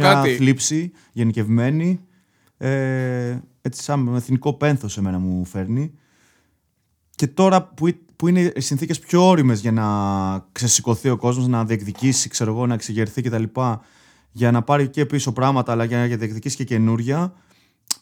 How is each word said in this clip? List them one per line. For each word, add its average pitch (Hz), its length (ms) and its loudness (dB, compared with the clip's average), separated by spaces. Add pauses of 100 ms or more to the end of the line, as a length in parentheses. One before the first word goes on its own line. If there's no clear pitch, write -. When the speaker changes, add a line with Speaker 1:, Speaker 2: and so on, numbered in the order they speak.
Speaker 1:
πω 143 60 6
Speaker 2:
μια 147 60 8
Speaker 1:
κάτι. 135 220 2
Speaker 2:
θλίψη 135 560 0 (200)
γενικευμένη. 120 880 0 (560)
Ε, 127 840 -2 (240)
έτσι - 200 -8
σαν 131 320 -2
εθνικό 131 400 -2
πένθος 139 440 -2
εμένα 95 200 -2
μου 90 260 -2
φέρνει. 113 480 -4 (1200)
Και 151 120 -2
τώρα 190 360 4
που, - 260 -4 (280)
που 170 120 0
είναι 180 280 2
οι 135 40 -4
συνθήκες 151 380 -4
πιο 180 300 4
όριμες 131 320 4
για 113 120 0
να 110 140 2 (680)
ξεσηκωθεί 120 560 0
ο 123 80 2
κόσμος, 123 300 0
να 117 180 2
διεκδικήσει, 110 640 -2
ξέρω 110 220 -4
εγώ, 120 160 -2
να 120 80 0
εξεγερθεί 110 480 -4
κτλ. 113 220 -2 (880)
Για 117 180 2
να 120 120 2
πάρει 143 260 2
και 143 180 -2
πίσω 135 260 -2
πράγματα, 127 400 0
αλλά 113 120 0
για 120 140 -2
να 120 60 2 (120)
διεκδικήσει 110 400 -6
και 131 80 -6
καινούρια. 117 680 0 (680)